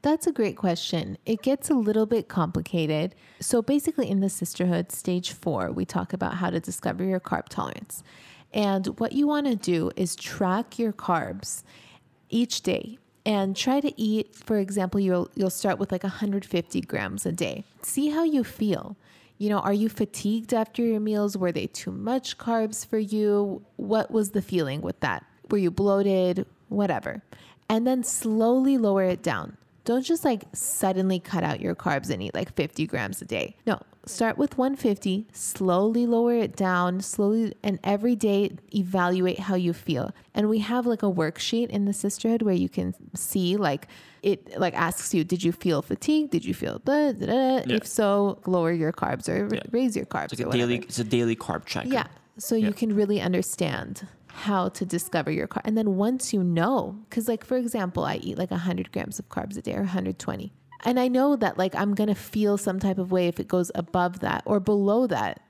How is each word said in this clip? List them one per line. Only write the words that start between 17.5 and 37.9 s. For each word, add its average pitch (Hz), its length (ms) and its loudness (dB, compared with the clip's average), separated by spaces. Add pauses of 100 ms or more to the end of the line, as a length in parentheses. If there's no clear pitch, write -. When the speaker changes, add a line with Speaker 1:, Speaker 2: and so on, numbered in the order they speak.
Speaker 1:
See 294 300 0
how 320 140 0
you 294 200 2
feel. - 540 -4 (400)
You 208 100 -2
know, 208 120 2
are 202 120 2
you 214 160 2
fatigued 220 640 -2
after 226 300 0
your 220 180 2
meals? 208 340 0
Were 185 160 0
they 165 180 -2
too - 240 -8
much 220 440 -4
carbs 220 500 -2
for 220 120 0
you? 208 640 2 (140)
What 214 340 0
was 208 220 2
the 202 100 0
feeling 151 400 -2
with - 180 -6
that? 107 240 -2 (260)
Were 214 60 2
you 185 140 4
bloated? 190 760 2 (240)
Whatever. 202 540 -2 (480)
And 226 160 2
then 254 180 2
slowly 240 720 4
lower 196 280 4
it 180 180 0
down. 110 340 -2 (300)
Don't 247 160 2
just, 330 220 0
like, 233 200 2 (100)
suddenly 185 680 0
cut 175 240 -2
out 151 160 -2
your 175 140 -2
carbs 147 340 -2
and 95 140 -2
eat, - 120 -8
like, 170 200 -4
fifty 156 320 -2
grams 113 340 -4
a - 60 -12
day. - 280 -4 (120)
No, 220 160 -2 (240)
start - 320 -2
with 285 180 0
one 269 200 0
fifty, 208 540 0
slowly 208 760 2
lower 233 260 4
it 233 240 0
down, 185 460 2
slowly, 214 500 2 (100)
and 202 220 -2
every 208 320 2